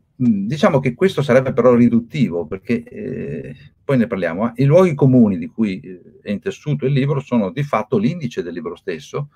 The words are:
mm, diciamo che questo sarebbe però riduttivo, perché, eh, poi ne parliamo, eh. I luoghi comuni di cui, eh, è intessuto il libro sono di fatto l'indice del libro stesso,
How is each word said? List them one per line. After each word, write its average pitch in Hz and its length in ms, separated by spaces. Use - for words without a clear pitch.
mm, 101 240
diciamo 151 340
che 135 140
questo 185 280
sarebbe 131 300
però 120 220
riduttivo, 117 720
perché, 104 360
eh, 95 760
poi 135 140
ne 110 80
parliamo, 95 420
eh. 131 140
I - 20
luoghi 165 300
comuni 127 440
di 82 80
cui, 98 340
eh, 92 420
è - 80
intessuto 127 560
il 139 60
libro 143 280
sono 110 300
di 147 120
fatto 117 360
l'indice 135 440
del 85 120
libro 85 220
stesso, 95 600